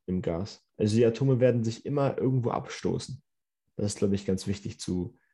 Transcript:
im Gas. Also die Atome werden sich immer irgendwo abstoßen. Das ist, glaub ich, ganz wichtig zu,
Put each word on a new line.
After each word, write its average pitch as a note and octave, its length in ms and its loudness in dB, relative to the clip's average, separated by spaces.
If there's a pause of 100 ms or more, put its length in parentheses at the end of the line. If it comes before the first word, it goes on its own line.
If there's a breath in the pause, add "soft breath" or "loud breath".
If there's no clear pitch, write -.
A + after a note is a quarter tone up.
im F#2 160 -2
Gas. F2 420 -4 (140)
Also G#2+ 180 2
die A#2+ 80 6
Atome C3+ 360 4
werden A#2+ 240 4
sich A2+ 200 -4
immer C#3 320 0
irgendwo B2+ 340 0
abstoßen. - 720 -6 (540)
Das G#2 160 -2
ist, - 60 -10
glaub G2+ 140 2
ich, G#2+ 120 -2
ganz F#2+ 220 -2
wichtig - 340 -6
zu, F2+ 380 -4 (140)